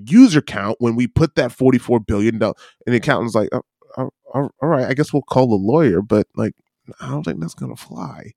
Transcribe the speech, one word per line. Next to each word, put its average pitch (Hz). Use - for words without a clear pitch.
user 180
count 104
when 117
we 120
put -
that 131
forty-four 127
billion 110
do-," 107
and 120
the 120
accountant's 117
like, 104
"Oh, 123
oh, 131
oh, 135
all 151
right, 131
I 131
guess 147
we'll 143
call 127
the 110
lawyer, 101
but, 104
like, 110
I 131
don't 147
think -
that's 165
gonna 123
fly." -